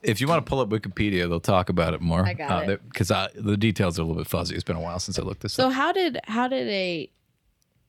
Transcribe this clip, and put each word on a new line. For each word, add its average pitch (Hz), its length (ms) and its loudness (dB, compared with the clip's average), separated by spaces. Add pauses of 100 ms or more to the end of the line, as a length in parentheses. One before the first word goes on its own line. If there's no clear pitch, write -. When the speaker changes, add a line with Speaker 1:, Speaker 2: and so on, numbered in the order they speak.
Speaker 1:
if 107 160 2
you 131 80 0
wanna 160 140 4
pull 135 200 0
up 104 100 0
Wikipedia, 101 580 0
they'll 85 120 0
talk 92 280 4
about 85 240 2
it 80 80 -4
more. 87 240 4
Speaker 2:
I 101 80 2
got 143 180 -4
Speaker 1:
Uh, 90 120 2
Speaker 2:
it. - 40 -4 (160)
Speaker 1:
they, - 60 -20 (100)
'cause - 120 2
I, 95 240 2
the 104 200 0
details 101 440 2
are 82 40 0
a - 40 0
little 82 160 -2
bit - 40 -8
fuzzy. 87 280 -2
It's 85 100 -4
been 87 120 -4
a 82 40 -6
while 85 180 -6
since 95 200 -6
I - 40 -2
looked 95 200 -8
this - 100 -6
Speaker 2:
So 262 140 2
Speaker 1:
up. 262 80 0
Speaker 2:
how 294 180 0
did, 349 320 -2
how 233 240 -2
did 254 200 -4
a, 185 420 -4 (800)